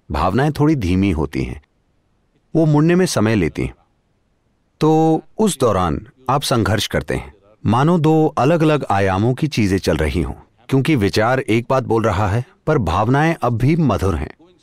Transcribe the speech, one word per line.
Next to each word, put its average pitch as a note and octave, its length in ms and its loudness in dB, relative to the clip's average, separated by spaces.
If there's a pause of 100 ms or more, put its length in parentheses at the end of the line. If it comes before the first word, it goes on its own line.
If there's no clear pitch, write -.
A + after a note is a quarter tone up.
(120)
भावनाएं F#2+ 400 0
थोड़ी D3 240 0
धीमी F#2+ 360 0
होती C#2+ 320 -4
हैं, B1 180 -10 (960)
वो E3 100 2
मुड़ने D#3 300 2
में F3+ 100 2
समय A2 300 0
लेती D#2+ 260 -2
हैं। C2 140 -6 (1040)
तो D#3+ 420 2 (160)
उस G#3+ 220 -2
दौरान F#2 480 0 (220)
आप C#3 120 0
संघर्ष G#2+ 460 -2
करते - 280 -4
हैं, - 180 -10 (320)
मानो C#3+ 340 2
दो D#3 380 2
अलग-अलग D3+ 540 2
आयामों G2 420 0
की D3 140 -4
चीजें G2+ 300 0
चल E2+ 200 0
रही D#2 240 -2
हों, C2 120 -6 (360)
क्योंकि C3+ 260 0
विचार A2 440 0
एक A#2 300 -2
बात C3 140 0
बोल A2 200 0
रहा G#2+ 240 0
है, A2 180 -2 (220)
पर D#3 100 2
भावनाएं B2 640 0
अब A#2+ 160 -2
भी C3 180 2
मधुर G2 400 0
हैं, C#2+ 200 -8 (280)